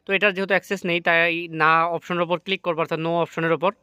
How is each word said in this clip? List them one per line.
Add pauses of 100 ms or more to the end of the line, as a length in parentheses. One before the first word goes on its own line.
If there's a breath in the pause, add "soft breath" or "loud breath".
তো
এটার
যেহেতু
অ্যাক্সেস
নেই,
তাই
না
অপশনের
উপর
ক্লিক
করবো,
অর্থাৎ
no
অপশনের
উপর। (100)